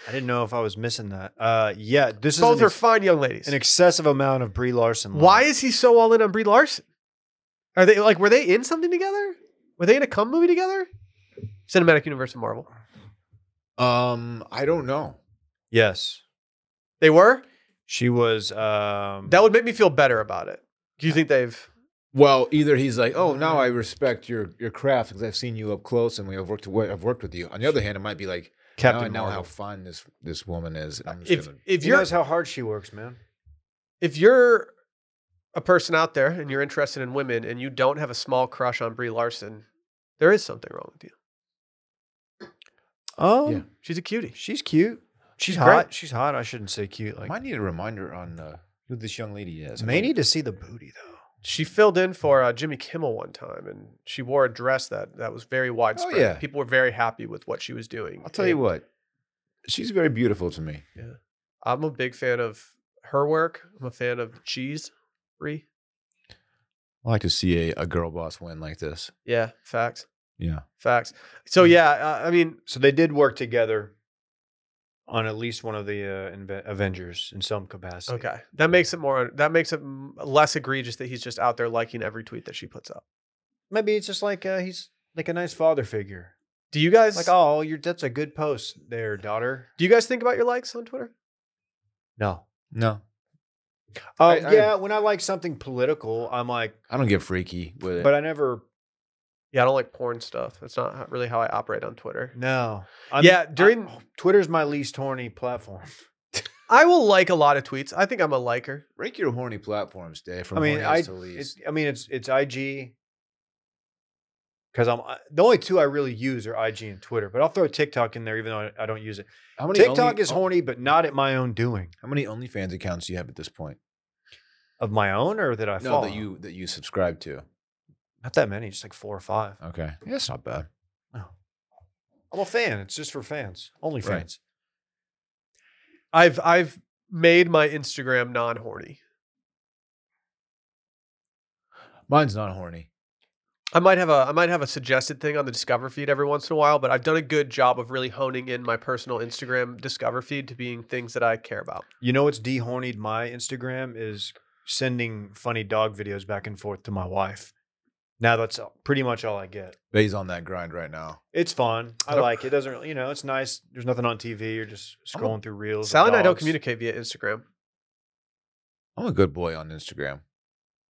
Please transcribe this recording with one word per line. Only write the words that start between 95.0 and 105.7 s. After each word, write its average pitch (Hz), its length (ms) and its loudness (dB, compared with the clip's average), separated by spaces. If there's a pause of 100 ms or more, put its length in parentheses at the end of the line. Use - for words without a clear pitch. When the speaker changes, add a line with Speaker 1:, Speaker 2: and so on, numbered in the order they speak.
Speaker 1:
something 170 380 -6
political, 123 760 -2
I'm 120 160 -4
like 117 260 -4 (160)
Speaker 3:
I 123 60 -6
don't 131 120 2
get 101 140 4
freaky 87 600 -8
with 92 160 -4
it. 85 60 -4
Speaker 1:
But 139 100 6
I 147 80 2
never 143 420 -4 (880)
Speaker 2:
Yeah, 127 120 4
I - 20 6
don't 131 80 4
like 131 180 -2
porn 120 300 -8
stuff. - 400 -10
That's - 160 -12
not - 180 -6
ho-, 135 140 -12
really 123 180 -6
how 117 140 -2
I 113 80 -2
operate 110 340 -6
on - 120 -10
Twitter. - 420 -10
Speaker 1:
No. 120 480 -2 (260)
I'm, 143 140 4
Speaker 2:
Yeah, 180 160 8
Speaker 1:
I, 156 60 -2
Speaker 2:
during 190 420 4 (260)
Speaker 1:
Twitter's 190 320 4
my 160 160 0
least 147 320 -4
horny 131 320 -6
platform. 107 560 -10 (480)